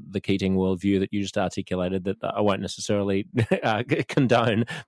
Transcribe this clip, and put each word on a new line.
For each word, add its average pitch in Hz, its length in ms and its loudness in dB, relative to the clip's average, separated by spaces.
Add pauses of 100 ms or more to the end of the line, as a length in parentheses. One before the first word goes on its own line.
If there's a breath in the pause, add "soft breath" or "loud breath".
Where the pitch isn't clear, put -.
(100)
the 98 100 -4
Keating 98 360 0
worldview 95 420 2
that 95 140 -2
you 101 100 -2
just 98 160 -4
articulated, 92 640 -2
that 98 180 -2
I - 180 -2
won't 101 200 2
necessarily, 98 640 -2 (180)
<laughs> 202 180 0
uh, 113 260 0
c-, 143 140 0
condone, 117 640 2 (220 loud breath)